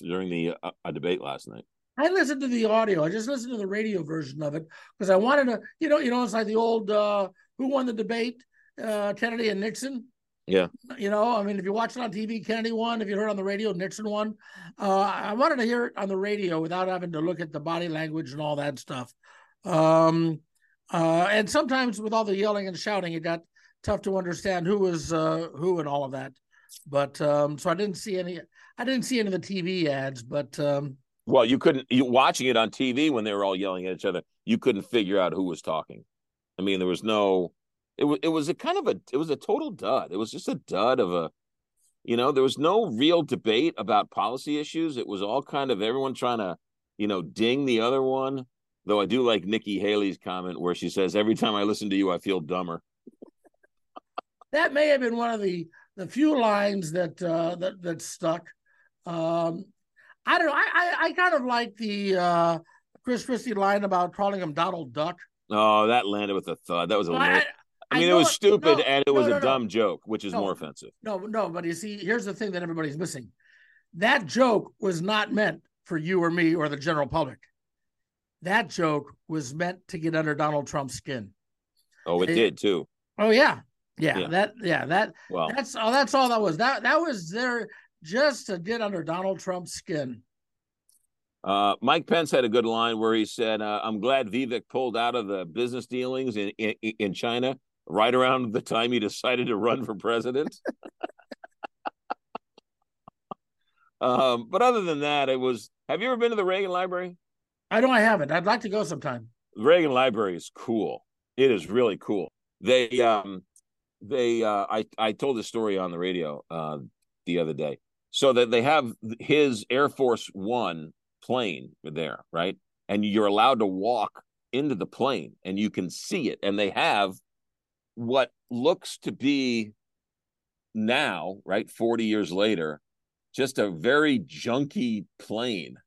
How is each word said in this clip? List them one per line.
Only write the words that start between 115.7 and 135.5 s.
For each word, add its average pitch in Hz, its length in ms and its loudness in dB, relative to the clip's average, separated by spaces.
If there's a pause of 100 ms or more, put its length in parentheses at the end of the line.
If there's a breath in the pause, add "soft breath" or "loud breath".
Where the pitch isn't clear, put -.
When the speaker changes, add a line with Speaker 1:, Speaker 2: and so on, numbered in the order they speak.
Speaker 1:
on 92 140 -2
the 85 60 -8
radio, 87 540 -4
uh, 78 280 -6 (460)
the 87 140 -2
other 80 140 -2
day. 71 260 -6 (320)
So 135 220 4
that 120 180 4
they 117 100 4
have 135 320 2 (280)
his 139 480 2
Air 135 180 2
Force 120 460 0
One 95 580 -4 (320)
plane 101 460 -4 (140)
there, 76 360 -6 (140)
right? 90 240 -2 (320)
And 104 160 0
you're 104 200 2
allowed 110 340 4
to 107 60 2
walk 101 560 -2 (300)
into 135 240 -2
the 92 100 -6
plane 107 600 -4
and 95 120 -4
you 104 120 0
can 92 200 -4
see 160 400 -4
it. - 140 -6
And 101 160 0
they 98 120 0
have 110 440 0 (800)
what 120 360 0 (180)
looks 131 500 -2
to - 120 -8
be 123 600 0 (1040)
now, 107 680 -2
right, 98 240 -2
forty 113 360 0
years 107 260 0
later, 90 500 0 (520)
just 131 260 -2
a 104 100 2
very 127 500 2
junky 120 840 -4 (140)
plane. 104 560 -6 (120)